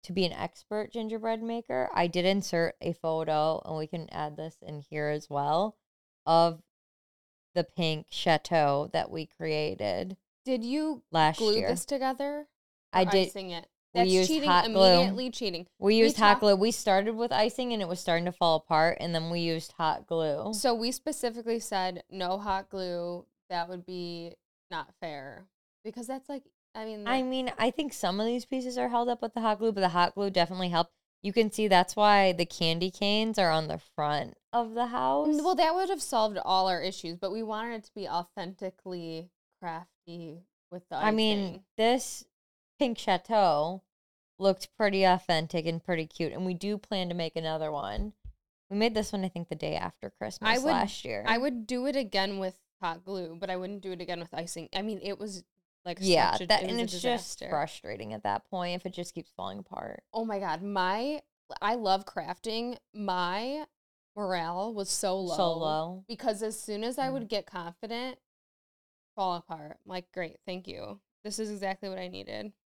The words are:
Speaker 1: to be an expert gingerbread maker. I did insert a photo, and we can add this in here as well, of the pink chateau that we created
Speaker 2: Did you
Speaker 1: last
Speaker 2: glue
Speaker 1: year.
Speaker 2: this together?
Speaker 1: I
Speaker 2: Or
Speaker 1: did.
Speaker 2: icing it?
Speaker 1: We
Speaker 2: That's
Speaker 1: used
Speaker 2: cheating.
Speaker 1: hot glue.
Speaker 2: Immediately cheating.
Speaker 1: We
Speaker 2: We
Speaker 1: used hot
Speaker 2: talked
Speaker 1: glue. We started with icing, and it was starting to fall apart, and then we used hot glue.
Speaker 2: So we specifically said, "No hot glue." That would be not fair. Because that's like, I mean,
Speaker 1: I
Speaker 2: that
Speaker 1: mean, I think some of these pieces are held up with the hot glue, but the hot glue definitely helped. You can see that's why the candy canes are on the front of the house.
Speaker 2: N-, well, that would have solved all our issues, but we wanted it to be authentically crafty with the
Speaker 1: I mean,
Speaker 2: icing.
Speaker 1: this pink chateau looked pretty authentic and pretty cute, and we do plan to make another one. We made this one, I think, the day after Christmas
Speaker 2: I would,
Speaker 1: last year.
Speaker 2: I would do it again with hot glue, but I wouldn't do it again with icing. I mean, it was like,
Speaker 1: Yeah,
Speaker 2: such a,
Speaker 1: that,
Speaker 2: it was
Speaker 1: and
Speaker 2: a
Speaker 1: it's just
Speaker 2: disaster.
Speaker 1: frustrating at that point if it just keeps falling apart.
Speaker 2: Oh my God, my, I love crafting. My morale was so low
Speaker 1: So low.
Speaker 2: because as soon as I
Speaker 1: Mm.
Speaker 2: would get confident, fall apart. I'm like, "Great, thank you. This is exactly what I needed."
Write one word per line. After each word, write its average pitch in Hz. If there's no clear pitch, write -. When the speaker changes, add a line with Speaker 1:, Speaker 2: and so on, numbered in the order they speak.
Speaker 1:
to -
be 185
an 165
expert 214
gingerbread 226
maker. 233
I 175
did 175
insert 185
a 170
photo, 160
and 160
we 156
can 165
add 151
this 156
in 151
here 147
as 151
well, 151
of 165
the 175
pink 160
chateau 151
that -
we 160
created 151
Speaker 2:
Did 254
you 294
Speaker 1:
last 160
Speaker 2:
glue 214
Speaker 1:
year. 196
Speaker 2:
this 175
together? 277
Speaker 1:
I 185
Speaker 2:
Or -
Speaker 1:
did. 190
Speaker 2:
icing 190
it? 170
Speaker 1:
We 175
Speaker 2:
That's 185
Speaker 1:
used 185
Speaker 2:
cheating. 311
Speaker 1:
hot 180
glue. 190
Speaker 2:
Immediately 190
cheating. 180
Speaker 1:
We 202
Speaker 2:
We 226
Speaker 1:
used 226
hot 208
Speaker 2:
talked -
Speaker 1:
glue. 202
We 208
started 208
with 233
icing, 240
and 214
it 175
was 180
starting 170
to 180
fall 165
apart, 160
and 170
then 165
we 170
used 165
hot -
glue. 160
Speaker 2:
So 233
we 233
specifically 233
said, 185
"No 185
hot 196
glue." 175
That 170
would 180
be 170
not 165
fair. 147
Because 220
that's 262
like, 277
I 220
mean, 214
Speaker 1:
I 262
Speaker 2:
that 254
Speaker 1:
mean, 254
I 233
think 294
some 190
of 220
these 240
pieces 254
are 247
held 240
up 240
with 226
the 233
hot 214
glue, 226
but 196
the 185
hot 175
glue 202
definitely 185
helped. 170
You 202
can 220
see 214
that's 185
why 202
the 175
candy 170
canes 214
are 180
on 160
the 156
front -
of 226
the 233
house. 262
Speaker 2:
N-, 294
well, 359
that 320
would 370
have 370
solved 220
all 190
our 180
issues, 175
but 190
we 220
wanted 220
it 214
to -
be 196
authentically 180
crafty 170
with 180
the 160
Speaker 1:
I 214
mean, 220
Speaker 2:
icing. 190
Speaker 1:
this 240
pink 240
chateau 185
looked 190
pretty 196
authentic 165
and 165
pretty 165
cute, 156
and 180
we 185
do 202
plan 185
to 175
make 165
another 160
one. 143
We 196
made 220
this 214
one, 196
I 185
think, 175
the -
day 156
after -
Christmas 214
Speaker 2:
I 233
would, 277
Speaker 1:
last -
year. 202
Speaker 2:
I 226
would 247
do 247
it 277
again 196
with 190
hot 170
glue, 180
but 185
I 185
wouldn't 185
do 185
it 175
again 175
with 170
icing. 170
I 190
mean, 214
it 196
was 190
like, 175
Speaker 1:
Yeah, 160
Speaker 2:
such -
a, 180
Speaker 1:
that, 175
Speaker 2:
it 185
was -
Speaker 1:
and 233
Speaker 2:
a 233
Speaker 1:
it's 185
just 240
Speaker 2:
disaster. -
Speaker 1:
frustrating 107
at 107
that 101
point 180
if 180
it 185
just 175
keeps 165
falling 196
apart. -
Speaker 2:
Oh 226
my 214
God, 175
my, 202
I 214
love 196
crafting. 220
My 208
morale 185
was 196
so 190
low 180
Speaker 1:
So 175
low. 160
Speaker 2:
because 214
as 220
soon 214
as 247
I 262
Speaker 1:
Mm. 262
Speaker 2:
would 240
get 202
confident, 220
fall 185
apart. 156
I'm 196
like, 180
"Great, 175
thank 180
you. 208
This 208
is 220
exactly 196
what 190
I 180
needed." 202